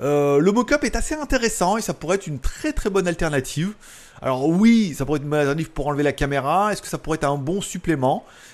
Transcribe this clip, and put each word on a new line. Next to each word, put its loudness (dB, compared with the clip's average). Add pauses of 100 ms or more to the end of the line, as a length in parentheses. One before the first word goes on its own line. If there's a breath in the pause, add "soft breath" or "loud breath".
Euh, 2
le 6
mock-up 2
est -2
assez -4
intéressant 0
et -4
ça -4
pourrait -2
être -12
une -8
très -4
très -2
bonne 0
alternative. -2 (480 loud breath)
Alors -2
oui, 6
ça -4
pourrait -2
être -8
une -8
bonne 2
alternative 0
pour -6
enlever 0
la 2
caméra. 0
Est-ce -6
que -14
ça -6
pourrait -4
être -4
un 0
bon -4
supplément ? -2 (280 loud breath)